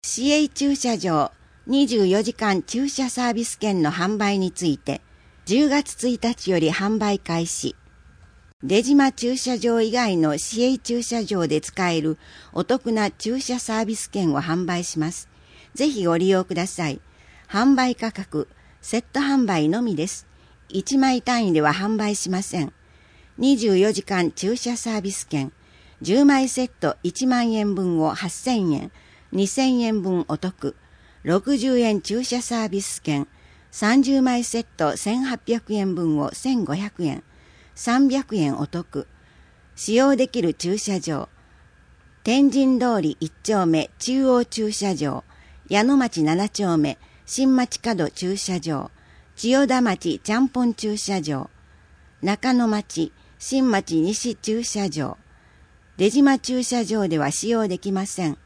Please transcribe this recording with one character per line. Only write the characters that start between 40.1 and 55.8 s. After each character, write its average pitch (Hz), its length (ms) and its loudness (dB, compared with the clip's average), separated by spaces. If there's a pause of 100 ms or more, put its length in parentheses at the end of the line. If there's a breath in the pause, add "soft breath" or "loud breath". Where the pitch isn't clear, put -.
で 254 120 2
き - 120 -4
る 165 140 0
駐 185 240 -2
車 202 200 -2
場。 151 300 -4 (960 soft breath)
天 269 260 4
神 262 300 4
通 233 220 2
り 151 180 -2
一 160 100 -4 (120)
丁 202 240 2
目 160 320 2
中 262 280 0
央 247 200 4
駐 214 260 -4
車 202 220 -2
場、 143 300 -4 (440 soft breath)
矢 208 160 2
野 277 120 4
町 240 260 0
七 170 260 2
丁 185 300 -2
目、 147 180 0 (300 soft breath)
新 262 280 2
町 247 260 0
角 190 280 -2
駐 185 280 -6
車 185 240 -4
場、 160 300 -6 (440 soft breath)
千 226 160 -4
代 269 160 6
田 254 160 2
町 180 400 -2
ち 214 100 -4
ゃ 220 60 2
ん 262 100 4
ぽ 247 160 -2
ん 240 80 2
駐 214 240 -4
車 202 240 -4
場、 143 300 -4 (720 soft breath)
中 208 320 0
野 240 140 2
町、 208 440 -2 (260 soft breath)
新 262 320 0
町 196 300 0
西 208 360 -2
駐 220 260 -4
車 208 260 -4
場。 143 300 -6 (800 soft breath)